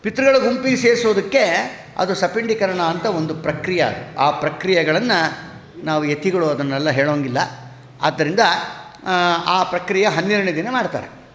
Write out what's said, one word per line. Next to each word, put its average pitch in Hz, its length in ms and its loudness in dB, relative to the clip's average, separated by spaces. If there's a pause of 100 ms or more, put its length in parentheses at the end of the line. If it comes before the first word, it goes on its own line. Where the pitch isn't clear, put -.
ಪಿತೃಗಳ 262 360 2
ಗುಂಪಿಗೆ 247 380 2
ಸೇರಿಸೋದಕ್ಕೆ 233 680 2 (520)
ಅದು 185 180 0
ಸಪಿಂಡೀಕರಣ 190 680 0
ಅಂತ 165 240 0
ಒಂದು 160 280 -2
ಪ್ರಕ್ರಿಯೆ. 160 460 -2
ಅದು, - 380 -2
ಆ 143 120 4
ಪ್ರಕ್ರಿಯೆಗಳನ್ನು 165 1200 0 (340)
ನಾವು 151 200 0
ಯತಿಗಳು 160 440 0
ಅದನ್ನೆಲ್ಲ 139 420 0
ಹೇಳೋಂಗಿಲ್ಲ. 139 480 0 (640)
ಆದ್ದರಿಂದ, 156 380 0 (680)
ಆ, 175 280 2 (120)
ಆ 180 180 2
ಪ್ರಕ್ರಿಯೆ 190 420 0
ಹನ್ನೆರಡನೇ 190 460 0
ದಿನ 165 180 -2
ಮಾಡ್ತಾರೆ. 180 480 -4 (160)